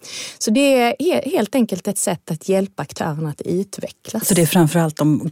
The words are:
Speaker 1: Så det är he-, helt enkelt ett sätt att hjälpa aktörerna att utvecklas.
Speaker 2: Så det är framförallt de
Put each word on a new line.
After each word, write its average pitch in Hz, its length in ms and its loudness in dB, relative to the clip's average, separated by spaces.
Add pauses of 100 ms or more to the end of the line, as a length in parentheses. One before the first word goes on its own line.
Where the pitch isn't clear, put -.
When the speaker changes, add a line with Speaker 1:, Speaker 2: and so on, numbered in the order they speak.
(380)
Speaker 1:
Så - 140 -2
det 269 300 4
är 240 180 2
he-, 285 320 0
helt 269 240 0
enkelt 220 320 0
ett 202 100 -4
sätt - 340 -4
att 160 180 -6
hjälpa 190 320 0
aktörerna 156 480 -4
att 147 120 -10
utvecklas. - 880 -6
Speaker 2:
Så 202 60 2
det 175 80 4
är 165 40 6
framförallt 165 500 2
de 151 360 0